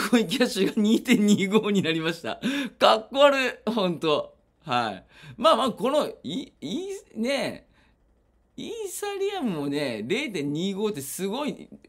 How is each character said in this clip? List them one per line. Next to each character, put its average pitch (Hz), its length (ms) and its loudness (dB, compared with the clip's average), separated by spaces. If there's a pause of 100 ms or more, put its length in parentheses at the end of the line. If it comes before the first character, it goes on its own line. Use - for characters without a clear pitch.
(100)
コ 247 60 6
イ 226 80 4
ン - 40 -4
キ - 100 -4
ャ - 40 2
ッ - 40 4
シ - 140 -4
ュ 190 60 2
が - 100 -2
二 220 260 2
点 208 240 4
二 196 200 6
五 208 240 2
に 202 120 4
な 156 80 0
り 165 100 -2
ま 165 120 -2
し 170 100 -10
た。 - 180 -6 (380)
か 220 180 6
っ 214 140 -8
こ 269 100 0
悪 277 160 8 (300)
い。 220 40 0
ほ 208 180 0
ん 165 100 -2
と。 151 380 0 (280)
は 120 280 0
い。 90 120 -14 (320)
ま 320 160 6
あ 262 40 6
ま 233 80 0
あ、 247 60 2
こ 214 200 -2
の、 285 200 0 (120)
い-、 196 380 -8
い-、 285 280 -6 (280)
ね、 226 500 -4 (880)
イ - 120 -12
ー 415 40 -10 (180)
サ 403 240 -8
リ 392 220 -2
ア 359 60 -4
ム 180 180 -2
も 143 80 -4
ね、 139 380 -4
零 247 240 -2
点 143 220 -4
二 180 200 -2
五 208 160 -2
っ 202 40 -2
て 139 100 -8
す 180 260 -6
ご 254 180 -4
い - 220 -8 (200)